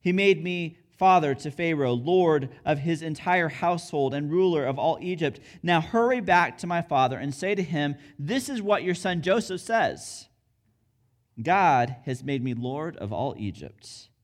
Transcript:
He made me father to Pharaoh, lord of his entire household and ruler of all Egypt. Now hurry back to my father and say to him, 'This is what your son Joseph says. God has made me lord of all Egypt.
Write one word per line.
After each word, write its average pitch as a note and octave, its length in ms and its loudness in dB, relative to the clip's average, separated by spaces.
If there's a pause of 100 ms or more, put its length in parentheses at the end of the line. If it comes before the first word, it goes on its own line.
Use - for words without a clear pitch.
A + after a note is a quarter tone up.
He F3+ 120 0
made G3 280 4
me E3+ 380 -6 (180)
father F3 380 4
to C#3+ 160 -10
Pharaoh, D3 440 0
lord D#3 540 2 (160)
of D#3 140 2
his D#3 240 -2
entire E3 460 0
household D#3 680 -2
and D3 160 -4
ruler E3+ 340 2
of C3 140 -2
all C#3+ 220 0
Egypt. D#3+ 400 -4 (240)
Now E3+ 160 2
hurry A#3+ 400 2
back F3 380 2
to F3+ 100 -8
my E3+ 120 0
father C3 380 2
and C3+ 160 -6
say G3 220 -2
to G3 80 -2
him, D3 320 -2 (240)
'This A3+ 280 -2
is B3+ 140 -6
what G3 220 0
your F#3 100 0
son F3+ 260 -2
Joseph F#3 400 0
says. - 680 -2 (1120)
God C#3 640 4
has B2+ 180 -6
made C3 220 -4
me B2+ 80 -2
lord C3 460 -6
of G#2 120 -8
all A2 280 -4
Egypt. - 720 -12 (140)